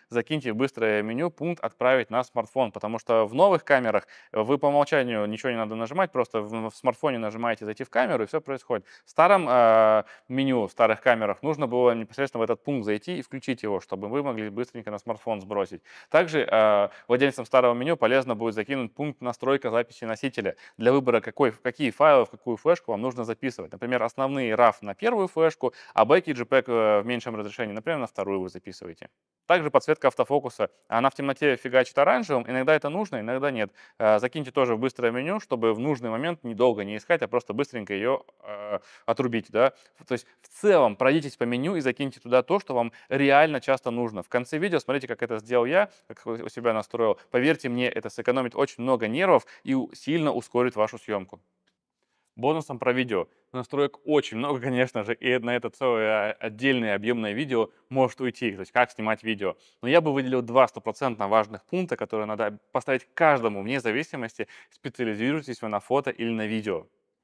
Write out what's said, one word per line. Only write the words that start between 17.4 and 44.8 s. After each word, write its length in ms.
старого 280
меню 240
полезно 380
будет 180
закинуть 400
пункт 280
«Настройка 500
записи 340
носителя» 500
для 140
выбора, 300
какой, 300
какие 380
файлы, 360
в 40
какую 280
флешку 340
вам 100
нужно 220
записывать. 480
Например, 320
основные 520
рав 280
на 100
первую 360
флешку, 440
а 100
бэки 260
J 120
peg, 240
э, 340
в 60
меньшем 280
разрешении, 380
например, 260
на 100
вторую 320
вы 80
записываете. 600
Также 240
подсветка 380
автофокуса. 600
Она 200
в 60
темноте 400
фигачит 420
оранжевым, 500
иногда 280
это 140
нужно, 300
иногда 320
нет. 200
Э, 200
закиньте 320
тоже 240
в 40
быстрое 320
меню, 280
чтобы 340
в 60
нужный 300
момент 340
недолго 400
не 140
искать, 240
а 60
просто 260
быстренько 400
её, 320
э, 360
отрубить, 460
да. 200
То 60
есть 140
в 80
целом 460
пройдитесь 420
по 80
меню 300
и 60
закиньте 380
туда 240
то, 160
что 140
вам 180
реально 520
часто 300
нужно. 320
В 60
конце 280
видео 220
смотрите, 280